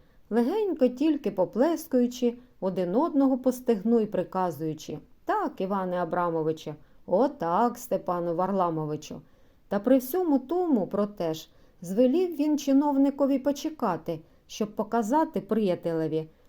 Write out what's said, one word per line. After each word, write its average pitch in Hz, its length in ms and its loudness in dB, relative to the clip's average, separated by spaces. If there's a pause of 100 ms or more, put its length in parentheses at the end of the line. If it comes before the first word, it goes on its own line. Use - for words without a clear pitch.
(300)
легенько 285 580 2
тільки 262 420 0
поплескуючи 240 1040 0 (260)
один 185 360 -2
одного 269 420 2
по 254 140 0
стегну 233 480 2
і 214 60 0
приказуючи: 160 920 -4 (260)
«Так, 381 360 -2
Іване 185 360 -2
Абрамовичу, 165 800 -2 (320)
отак, 226 720 2
Степану 175 560 -2
Варламовичу». 160 840 -2 (480)
Та 202 100 0
при 254 200 4
всьому 302 400 0
тому, 302 480 0
проте 196 480 -2
ж, 156 140 -12 (340)
звелів 262 540 2
він 294 220 2
чиновникові 277 800 2
почекати, 269 800 -4 (260)
щоб 208 300 -6
показати 233 640 0
приятелеві, 165 880 -2 (200)